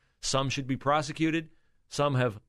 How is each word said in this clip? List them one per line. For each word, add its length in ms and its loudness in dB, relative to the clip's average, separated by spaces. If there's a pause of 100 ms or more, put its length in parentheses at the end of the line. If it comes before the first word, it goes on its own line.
(220)
Some 280 0
should 180 -4
be 100 -2
prosecuted. 720 0 (400)
Some 260 0
have 340 2